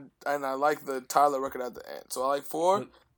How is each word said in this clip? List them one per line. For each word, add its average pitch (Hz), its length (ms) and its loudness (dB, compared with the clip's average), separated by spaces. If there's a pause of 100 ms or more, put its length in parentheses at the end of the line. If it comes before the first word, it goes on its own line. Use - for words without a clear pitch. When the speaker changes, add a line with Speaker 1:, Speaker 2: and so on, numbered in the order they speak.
(260)
Speaker 1:
and 139 200 0
I 135 80 -2
like 143 320 0
the 135 160 -4
Tyler 143 380 4
record 131 220 -6
at 123 140 -8
the - 140 -14
end. - 200 -12
So 127 140 -4
I 131 40 0
like 143 160 -2
four 180 360 2
Speaker 2:
But - 100 -8 (280)